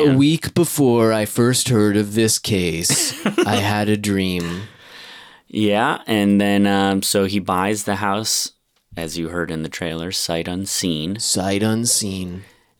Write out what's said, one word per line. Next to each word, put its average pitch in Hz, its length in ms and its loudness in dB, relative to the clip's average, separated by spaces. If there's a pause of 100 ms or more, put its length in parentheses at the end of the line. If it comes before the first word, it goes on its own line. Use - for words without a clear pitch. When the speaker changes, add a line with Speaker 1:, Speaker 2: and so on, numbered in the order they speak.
(100)
Speaker 1:
A 135 60 4
week 147 360 2
before 120 640 2
I 107 100 0
first 123 460 0
heard 104 260 4
of 104 160 0
this 110 260 2
case, 87 760 -2 (120)
Speaker 2:
<laughs> 208 200 0
Speaker 1:
I 104 100 2
had 104 320 0
a 107 80 2
dream. 92 680 -2 (840)
Speaker 2:
Yeah, 107 580 0
and 101 320 4
then, 101 280 4
um, 98 360 2
so 98 220 2
he 101 140 -2
buys 98 460 0
the 101 120 -2
house, 104 560 -2 (420)
as 82 220 -8
you 82 140 -4
heard 85 200 -4
in 80 120 -4
the 78 80 -6
trailer, 82 420 -6
sight 82 360 -4
unseen. 90 680 -4
Speaker 1:
Sight 98 440 -2
unseen. 101 800 -2 (360)